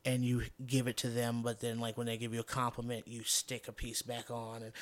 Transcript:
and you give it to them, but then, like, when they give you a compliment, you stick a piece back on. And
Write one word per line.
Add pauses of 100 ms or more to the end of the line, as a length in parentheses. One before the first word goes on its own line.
and
you (240)
give
it
to
them,
but
then,
like,
when
they
give
you
a
compliment,
you
stick
a
piece
back
on.
And (100)